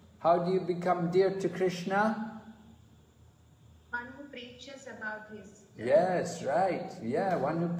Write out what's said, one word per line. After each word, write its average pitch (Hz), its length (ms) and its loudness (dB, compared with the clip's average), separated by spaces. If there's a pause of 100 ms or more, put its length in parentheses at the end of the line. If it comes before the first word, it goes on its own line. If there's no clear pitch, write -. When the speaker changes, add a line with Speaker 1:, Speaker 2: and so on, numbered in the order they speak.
(200)
Speaker 1:
How 170 180 6
do 180 140 0
you 185 80 4
become 175 500 0
dear 185 280 6
to - 100 0
Krishna? 196 920 0 (1500)
Speaker 2:
One 240 260 -6
who 285 80 -14
preaches 247 640 -16
about 214 440 -10
his 202 320 -18 (160)
Speaker 1:
Yes, 156 640 2
right. 160 480 0 (120)
Yeah, 165 340 0
one 147 220 0
who 170 100 0 (120)